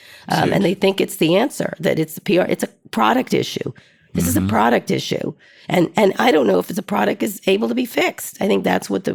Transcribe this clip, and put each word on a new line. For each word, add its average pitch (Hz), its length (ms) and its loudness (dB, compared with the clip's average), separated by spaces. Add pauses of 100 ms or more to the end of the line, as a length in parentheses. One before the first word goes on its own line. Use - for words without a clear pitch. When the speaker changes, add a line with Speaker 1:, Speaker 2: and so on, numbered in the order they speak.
(300)
Speaker 1:
Um, 165 160 0
Speaker 2:
Huge. - 100 0
Speaker 1:
and 196 100 2
they 175 80 2
think 190 260 0
it's - 180 -4
the 165 180 2
answer, - 440 -2
that 160 200 0
it's 160 160 -4
the - 60 -12
P 180 180 2
R, - 100 0
it's - 140 -2
a 202 60 -6 (200)
product 220 460 0
issue. - 360 -4 (440)
This 85 120 0
is - 80 0
a - 40 2
Speaker 2:
Mm-hmm. 95 100 0
Speaker 1:
product 220 400 2
issue. - 440 -4 (360)
And, 180 260 2
and 196 220 4
I 240 140 4
don't 208 160 4
know 190 100 4
if 180 140 -2
it's 175 80 -6
a - 40 -6
product 208 380 -2
is 226 240 -4
able 208 220 2
to 233 80 -2
be 254 100 -2
fixed. - 560 -4
I 190 60 0
think 196 160 0
that's 185 260 -2
what 190 140 -2
the - 120 -2